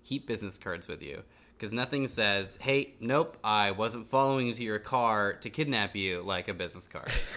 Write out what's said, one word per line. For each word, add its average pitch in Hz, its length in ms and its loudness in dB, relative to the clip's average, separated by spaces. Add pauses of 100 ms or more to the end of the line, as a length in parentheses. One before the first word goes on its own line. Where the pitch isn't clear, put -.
keep 135 240 -6
business 101 320 -4
cards 87 280 -6
with 76 140 -8
you. 71 220 -10 (340)
'Cause 107 160 -8
nothing 123 320 -2
says, 101 560 0
"Hey, 139 380 2
nope, 135 440 2
I 104 280 4
wasn't 113 380 -2
following 135 380 4
you 120 60 -2
to 117 100 -6
your 107 140 0
car 107 580 2
to - 140 -10
kidnap 117 460 0
you," 95 260 0
like 92 260 -2
a 101 60 -2
business 90 340 -8
card. - 220 -10 (260)